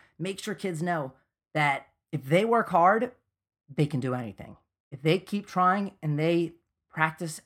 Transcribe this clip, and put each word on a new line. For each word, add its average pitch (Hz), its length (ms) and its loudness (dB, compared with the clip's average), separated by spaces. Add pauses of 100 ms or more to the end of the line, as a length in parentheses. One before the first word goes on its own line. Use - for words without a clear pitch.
(200)
make 190 200 -6
sure 208 160 -6
kids 170 280 -6
know 165 300 -2 (400)
that 147 360 0 (220)
if 127 140 -6
they 165 200 4
work 226 260 2
hard, 190 420 4 (600)
they 147 140 2
can 143 140 -4
do 127 140 -2
anything. 113 420 -10 (340)
If 139 120 -16
they 160 160 2
keep 202 280 -6
trying 190 460 0 (100)
and 147 160 -2
they 165 340 0 (380)
practice 156 560 -4